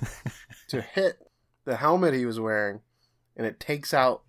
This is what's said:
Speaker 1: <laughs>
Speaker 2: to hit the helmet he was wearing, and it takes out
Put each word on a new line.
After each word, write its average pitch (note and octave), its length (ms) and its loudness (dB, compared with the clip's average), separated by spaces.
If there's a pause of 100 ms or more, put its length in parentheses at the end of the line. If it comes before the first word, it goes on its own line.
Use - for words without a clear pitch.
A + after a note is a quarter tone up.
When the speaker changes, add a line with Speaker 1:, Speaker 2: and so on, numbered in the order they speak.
(320)
Speaker 1:
<laughs> - 360 -20
Speaker 2:
to B2+ 140 -4
hit - 360 0 (480)
the B2 120 -2
helmet D#3+ 360 4
he B2 140 0
was A2+ 120 -4
wearing, G#2+ 420 -2 (540)
and A2+ 120 -4
it - 120 -8
takes D3 320 -6
out B2+ 380 2